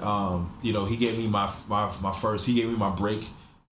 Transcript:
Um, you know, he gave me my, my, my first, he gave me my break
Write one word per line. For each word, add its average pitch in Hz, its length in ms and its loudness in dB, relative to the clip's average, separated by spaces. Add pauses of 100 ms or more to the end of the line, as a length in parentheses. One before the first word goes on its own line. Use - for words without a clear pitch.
Um, 95 480 0 (100)
you 113 100 0
know, 101 140 2
he 113 100 0
gave 117 220 2
me 113 80 -2
my, 101 240 2 (180)
my, 104 220 2 (120)
my 95 100 0
first, 104 340 0
he 123 80 4
gave 117 160 4
me 117 60 0
my 101 160 2
break 104 360 -2 (440)